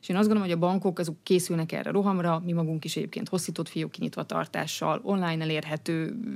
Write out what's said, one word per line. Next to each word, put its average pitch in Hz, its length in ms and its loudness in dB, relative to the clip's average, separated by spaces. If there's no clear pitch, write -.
És - 80 -14
én 180 60 0
azt 214 120 4
gondolom, 202 220 4
hogy 170 120 2
a 175 60 4
bankok 185 320 2
azok 165 240 -2
készülnek 175 480 2
erre - 180 -4
a 156 40 -2
rohamra, 180 520 4
mi 175 60 0
magunk 160 340 0
is 160 100 -4
egyébként - 340 -4
hosszított 165 400 -2
fiók 160 220 -4
kinyitva 160 320 -6
tartással, 160 800 -2
online 170 400 0
elérhető, 156 720 -2